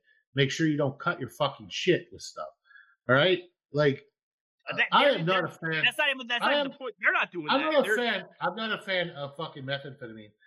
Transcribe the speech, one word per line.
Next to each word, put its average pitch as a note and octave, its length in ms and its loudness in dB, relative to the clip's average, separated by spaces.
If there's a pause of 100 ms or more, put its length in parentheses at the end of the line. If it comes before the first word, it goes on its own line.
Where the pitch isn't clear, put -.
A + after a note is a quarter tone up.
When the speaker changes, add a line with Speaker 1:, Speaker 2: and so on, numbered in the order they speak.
(340)
Speaker 1:
Make C3+ 160 4
sure D#3+ 160 0
you D3+ 120 2
don't C3+ 200 -2
cut - 220 -4
your C3+ 80 -8
fucking C#3 420 -4
shit D3+ 400 2
with F#2+ 120 -18
stuff. - 260 -12 (580)
All B2 80 6
right? F3 260 4 (300)
Like, C#3+ 320 2 (640)
Speaker 2:
But D3+ 120 -4
that, A3+ 120 2
Speaker 1:
I A#3 200 6
Speaker 2:
they're, A3+ 80 2
Speaker 1:
am E3 80 -2
not F#3 80 2
Speaker 2:
they're, F3+ 100 2
Speaker 1:
a D3+ 60 -6
fan. D#3+ 340 -4
Speaker 2:
that's A#3+ 140 0
not D4 160 2
even, C4 120 -8
that's A#3+ 160 -2
Speaker 1:
I G3+ 40 0
Speaker 2:
not C4 80 2
even D4 140 0
Speaker 1:
am, - 40 -8
Speaker 2:
the - 60 -20
point. B3+ 240 -10
They're C4+ 100 4
not D4+ 200 0
doing E3 180 -8
Speaker 1:
I'm C4 100 2
Speaker 2:
that. D#4 120 0
Speaker 1:
not D4 80 4
a - 20 4
Speaker 2:
They're G#3+ 160 0
Speaker 1:
fan. G#3+ 260 -2 (160)
I'm F#3 160 -2
not A3 160 -4
a G3 100 -4
fan F3+ 280 -2
of C#3 260 -10
fucking D3+ 260 -10
methamphetamine. C3 680 -10 (160)